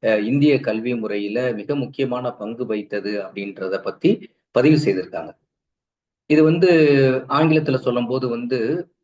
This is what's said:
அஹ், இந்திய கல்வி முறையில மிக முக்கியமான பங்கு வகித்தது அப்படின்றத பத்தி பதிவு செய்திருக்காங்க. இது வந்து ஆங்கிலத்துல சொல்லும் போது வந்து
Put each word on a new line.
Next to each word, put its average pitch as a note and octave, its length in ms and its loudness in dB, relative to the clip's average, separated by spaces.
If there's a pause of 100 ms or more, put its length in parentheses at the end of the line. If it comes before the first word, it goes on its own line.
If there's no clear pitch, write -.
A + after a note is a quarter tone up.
அஹ், A2 200 0
இந்திய C#3 380 2
கல்வி A#2 340 -4
முறையில G#2+ 580 -4
மிக A2 220 -6
முக்கியமான B2 560 -6
பங்கு A#2 340 -10
வகித்தது G#2 560 -6
அப்படின்றத G2 640 -8
பத்தி - 460 -2 (220)
பதிவு C#3+ 260 4
செய்திருக்காங்க. F2+ 600 -4 (920)
இது D3+ 160 6
வந்து E3+ 280 4 (580)
ஆங்கிலத்துல D3+ 480 2
சொல்லும் B2 300 -2
போது B2+ 220 -4
வந்து B2 600 -4 (160)